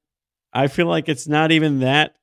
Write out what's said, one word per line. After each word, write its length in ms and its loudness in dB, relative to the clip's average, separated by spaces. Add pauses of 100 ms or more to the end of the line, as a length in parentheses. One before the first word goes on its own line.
(520)
I 160 0
feel 200 -2
like 200 -2
it's 200 -6
not 260 2
even 260 2
that 440 0